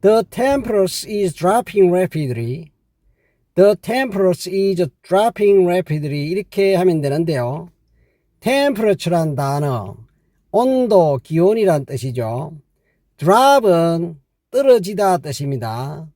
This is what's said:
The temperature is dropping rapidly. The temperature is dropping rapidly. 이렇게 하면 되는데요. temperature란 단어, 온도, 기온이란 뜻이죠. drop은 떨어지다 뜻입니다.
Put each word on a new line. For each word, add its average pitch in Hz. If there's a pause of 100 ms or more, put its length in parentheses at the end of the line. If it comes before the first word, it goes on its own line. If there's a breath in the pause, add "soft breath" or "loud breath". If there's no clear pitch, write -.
The 214
temperature 240
is 202
dropping 196
rapidly. 151 (840)
The 202
temperature 190
is 196 (160)
dropping 202
rapidly. 151
이렇게 196
하면 175
되는데요. 147 (720)
temperature란 202
단어, 139 (540)
온도, 214
기온이란 180
뜻이죠. 127 (640)
drop은 170 (300)
떨어지다 208
뜻입니다. 139